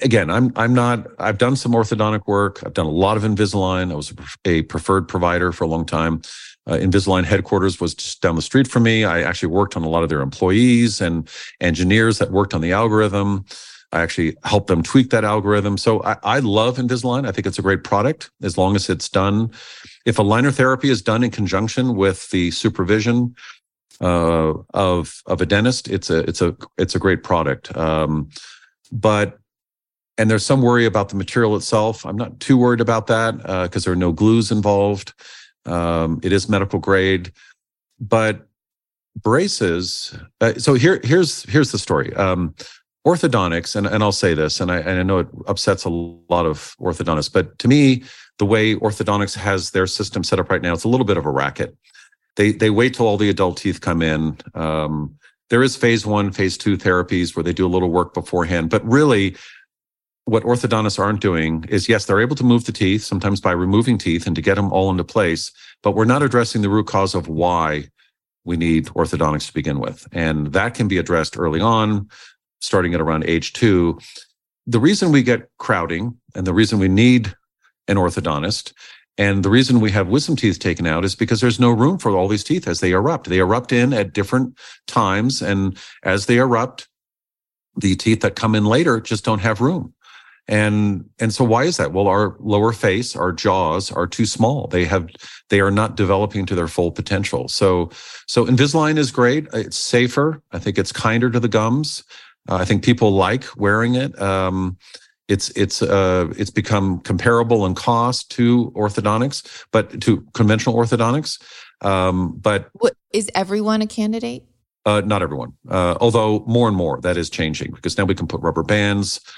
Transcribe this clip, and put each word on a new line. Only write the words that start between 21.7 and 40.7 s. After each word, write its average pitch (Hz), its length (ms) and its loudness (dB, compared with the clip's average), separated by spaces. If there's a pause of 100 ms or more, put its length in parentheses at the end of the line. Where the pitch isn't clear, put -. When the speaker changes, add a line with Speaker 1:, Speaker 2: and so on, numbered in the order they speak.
Speaker 1:
with 95 360 0
the 90 180 0
supervision, 110 880 0 (640)
uh, 82 520 2 (200)
of, 90 540 -2
of 90 120 -2
a 90 60 0
dentist, 107 420 0
it's - 220 -6
a, 82 180 0
it's - 140 -6
a, 85 160 0 (220)
it's 92 160 -2
a 90 40 -2
great 92 240 0
product. 76 540 -2
Um, 78 520 -2 (600)
but, 104 480 0 (800)
and 110 120 2
there's 110 160 2
some 135 160 2
worry 120 240 4
about 104 240 0
the 98 60 -10
material 107 400 0
itself. 110 500 -2
I'm 98 120 -8
not - 220 -8
too - 160 2
worried 123 260 4
about 113 260 0
that, 113 420 -2
uh, 92 180 -2
'cause 90 160 -4
there 90 100 -2
are 87 40 0
no 90 140 2
glues 107 400 2
involved. 101 600 0 (520)
Um, 82 560 -2
it 92 100 -2
is 95 160 0
medical 98 320 0
grade, 95 520 0 (680)
but 110 480 -2 (720)
braces. 107 960 -2 (240)
Uh, 113 140 2
so 131 220 2